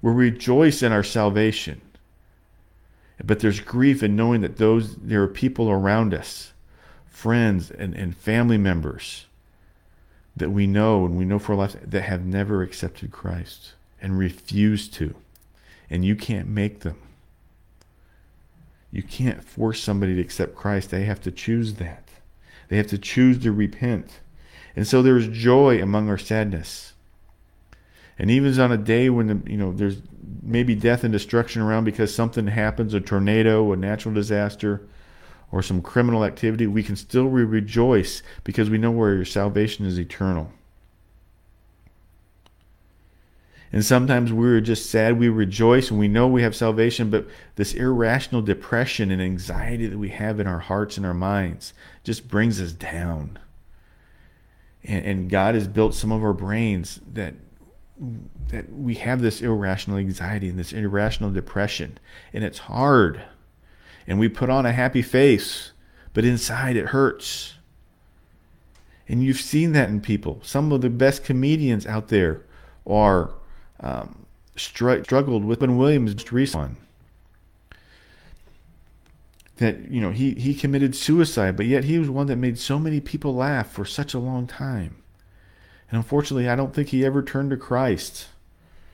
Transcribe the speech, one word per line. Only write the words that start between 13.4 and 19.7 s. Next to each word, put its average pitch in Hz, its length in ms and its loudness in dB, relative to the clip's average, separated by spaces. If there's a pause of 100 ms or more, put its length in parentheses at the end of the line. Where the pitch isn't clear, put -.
and 95 160 -2
refuse 104 680 0
to. - 260 -8 (760)
And 87 160 -2
you 104 120 2
can't 98 320 -8
make 104 320 -4
them. - 180 -8 (1900)
You - 140 -8
can't - 400 -4
force 110 360 -4